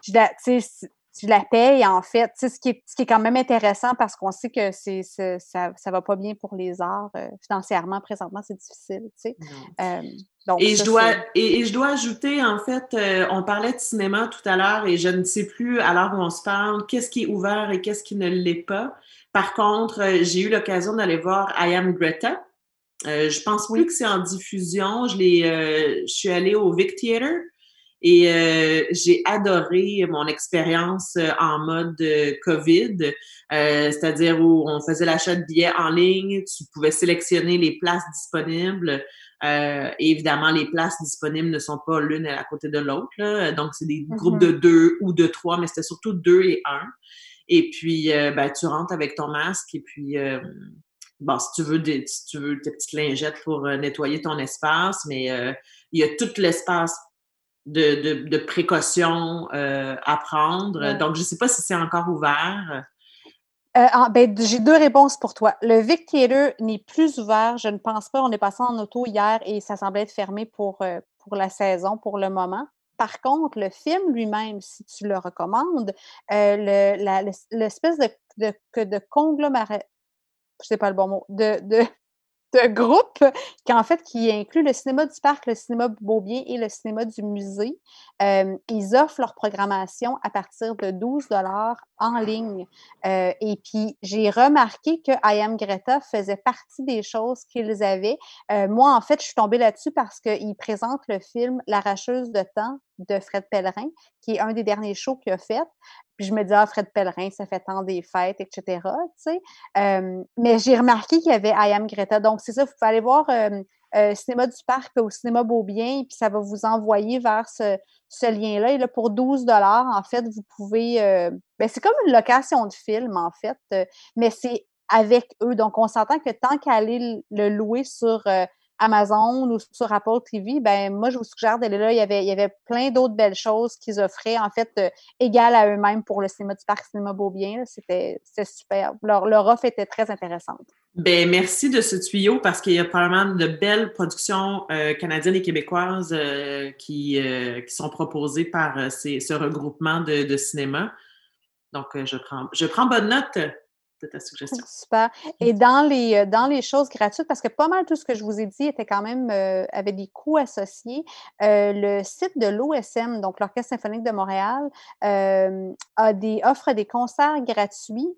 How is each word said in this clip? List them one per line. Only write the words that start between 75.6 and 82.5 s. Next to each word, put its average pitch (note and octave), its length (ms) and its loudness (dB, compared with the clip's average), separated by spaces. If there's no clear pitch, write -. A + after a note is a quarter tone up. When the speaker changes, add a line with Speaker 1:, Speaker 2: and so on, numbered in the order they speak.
Speaker 1:
euh, G#3 240 4
le, G3+ 480 2
la, F#3+ 160 0
le, G3+ 100 -6
l'espèce A3+ 480 -2
de, B3 100 2
de, G#3 160 -2
que A#3 100 -2
de G3+ 160 -4
conglomérat, C#4+ 720 0
c'est G#3+ 160 -4
pas G#3 100 0
le F#3+ 80 -2
bon F#3+ 100 2
mot, G3 220 -6
de, G3+ 320 0
de, G#3+ 220 2